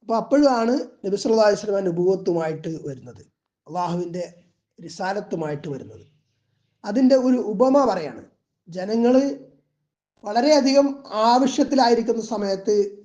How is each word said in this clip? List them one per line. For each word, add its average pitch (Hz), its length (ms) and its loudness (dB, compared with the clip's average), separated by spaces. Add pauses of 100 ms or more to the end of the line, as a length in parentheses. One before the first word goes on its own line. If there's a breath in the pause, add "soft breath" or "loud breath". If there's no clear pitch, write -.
അപ്പൊ 226 140 -4
അപ്പോഴാണ് 240 580 2 (320)
നബി 196 100 -4
സല്ലല്ലാഹു 220 340 2
അലൈഹി 202 120 0
വസല്ലമ 196 180 -4
നുബുവത്തുമായിട്ട് 170 1080 -2
വരുന്നത്, 123 340 -16 (460)
അള്ളാഹുവിൻ്റെ 175 760 -8 (400)
റിസാലത്തുമായിട്ട് 170 840 -8
വരുന്നത്. 131 380 -14 (800)
അതിൻ്റെ 254 300 4
ഒരു 254 220 2
ഉപമ 254 480 2
പറയാണ്. 156 400 -4 (440)
ജനങ്ങള് 233 760 0 (760)
വളരെയധികം 277 840 2
ആവശ്യത്തിലായിരിക്കുന്ന 240 1120 2
സമയത്ത്, 208 540 -4 (300)